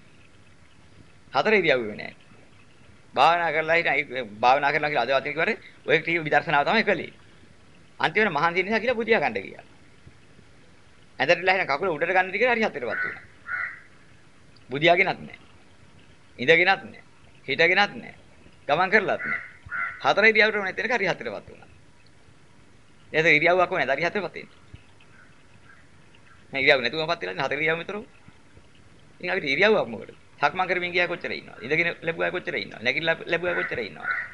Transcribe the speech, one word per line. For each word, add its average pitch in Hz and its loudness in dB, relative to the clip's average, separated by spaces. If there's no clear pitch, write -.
හතර 196 2
ඉරියව්වෙ 139 2
නෑ. - -14
භාවනා 165 4
කරලා 160 2
හිටන් 170 2
ඒ 131 -2
භාවනා 139 4
කරලා 151 0
කියලා 135 0
අද 127 0
වදින 135 0
කිව්වරේ 165 -2
ඔය - 2
ටික 165 -2
විදර්ශනාව 147 2
තමයි 190 2
කළේ. 175 -2
අන්තිමට 185 0
මහන්සි 170 0
නිසා 208 -2
කියලා 233 -2
බුදියා 220 0
ගන්න 120 -2
ගියා. - -14
ඇඳටලා 175 2
හිටන් 180 0
කකුල 143 0
උඩට 165 -2
ගන්න 185 2
ටික 196 -2
හරි 233 2
හතරපත් 147 -4
වුණා. - -8
බුදියාගෙනත් 170 2
නෑ. - -18
ඉඳගෙනත් 165 4
නෑ. - -18
හිටගෙනත් 170 2
නෑ. - -16
ගමන් 170 0
කරලත් 175 2
නෑ. - -4
හතර 170 2
ඉරියව්වට 214 4
වුණා 190 -4
එතනක 208 -4
හරි 196 0
හතරපත් 110 -6
වුණා. - -20
එතන 160 4
ඉරියව්වක් 170 4
වුණා 139 -2
හරි 151 -4
හතරපත් 175 -4
වෙන්නේ. 156 -16
නෑ 135 -4
ඉරියව් 139 6
නැතුවමපත් 156 -2
වෙලා 185 -6
ඉන්නේ 156 -2
හතර 139 -4
ඉරියව් 160 0
විතර. 190 -8
ඉතින් 180 -6
අපිට 180 -2
ඉරියව්වක් 165 2
මොකටද? - -14
සක්මන් 185 0
කරමින් 175 -2
ගියා 175 0
කොච්චර 170 -6
ඉන්නවද? - -12
ඉඳගෙන 165 0
ලැබුවා 170 -4
කොච්චර 175 -6
ඉන්නවද? - -10
නැගිටලා 156 -2
ලැබුවා 175 -2
කොච්චර 175 -4
ඉන්නවද? 92 -8